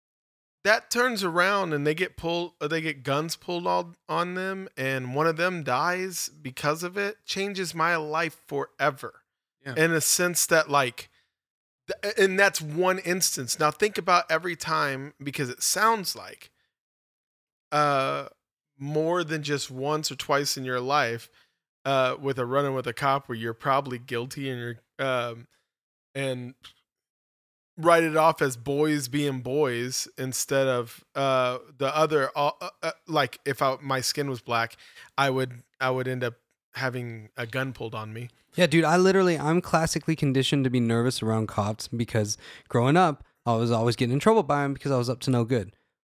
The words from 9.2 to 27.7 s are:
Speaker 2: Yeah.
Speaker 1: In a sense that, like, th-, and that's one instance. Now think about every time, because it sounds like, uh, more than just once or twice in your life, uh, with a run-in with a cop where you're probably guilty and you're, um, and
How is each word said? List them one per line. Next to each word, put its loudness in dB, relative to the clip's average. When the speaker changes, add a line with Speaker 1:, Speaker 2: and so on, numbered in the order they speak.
Speaker 2:
Yeah. -8
Speaker 1:
In 4
a 2
sense 2
that, 4
like, 0
th-, -2
and 4
that's 4
one 0
instance. -2
Now 4
think 0
about 2
every -2
time, -4
because -4
it -10
sounds 0
like, -18
uh, 0
more 0
than -6
just -4
once -4
or -10
twice -2
in -8
your -2
life, 0
uh, 2
with -2
a 0
run-in 0
with -4
a -4
cop 0
where -6
you're -6
probably -2
guilty -8
and -6
you're, -8
um, -4
and -6